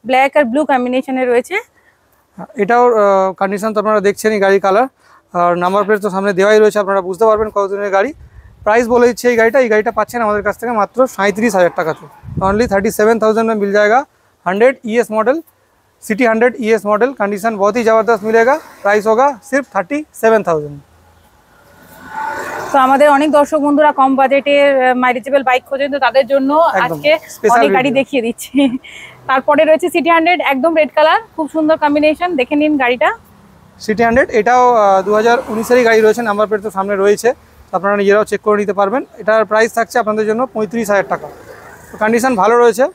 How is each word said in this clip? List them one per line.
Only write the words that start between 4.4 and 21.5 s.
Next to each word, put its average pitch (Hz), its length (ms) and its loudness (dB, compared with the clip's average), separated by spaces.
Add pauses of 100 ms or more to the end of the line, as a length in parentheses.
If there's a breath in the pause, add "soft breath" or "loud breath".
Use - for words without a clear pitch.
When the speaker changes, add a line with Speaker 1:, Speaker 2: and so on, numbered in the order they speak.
Speaker 2:
গাড়ির 196 200 2
color 202 220 2 (520 soft breath)
আর 175 140 2 (120)
নাম্বার 196 220 0
প্লেট 208 180 0
তো 202 100 -2
সামনে 196 240 -2
দেওয়াই 208 240 4
রয়েছে, 208 220 2
আপনারা 196 240 -2
বুঝতে 190 200 -2
পারবেন 214 260 0
কতদিনের 202 420 -4
গাড়ি। 214 140 0 (540 soft breath)
প্রাইস 233 200 2 (100)
বলে 240 140 4
দিচ্ছে 240 240 -2
এই 233 80 0
গাড়িটা, 226 240 2
এই 233 80 -2
গাড়িটা 214 260 0
পাচ্ছেন 226 280 -4
আমাদের 208 200 -2
কাছ 202 140 -2
থেকে 240 200 -6
মাত্র 202 180 -4 (180)
সাঁইত্রিশ 202 420 0
হাজার 175 200 2
টাকাতে। 160 260 -6 (340)
तो - 120 -4
only 214 220 0
थर्टी 202 260 0
सेवन 220 240 2
थाउजेंड 220 280 0
में 220 120 -2
मिल 202 140 -4
जाएगा 208 240 2 (460)
हंड्रेड 220 280 2 (180)
ईएस 233 240 -2
मॉडल, 233 200 0 (640)
सिटी 226 280 -2
हंड्रेड 233 220 2 (140)
ईएस 220 240 0
मॉडल। 214 200 0 (100)
कंडीशन 208 400 -4
बहुत 202 180 0
ही 240 100 -2
ज़बरदस्त 220 400 2
मिलेगा। 226 260 4 (280)
प्राइस 202 280 0
होगा 247 180 2 (200)
सिर्फ 269 160 -2 (100)
थर्टी 202 240 -4 (240)
सेवन 220 260 2
थाउजेंड। 147 280 -4 (2000)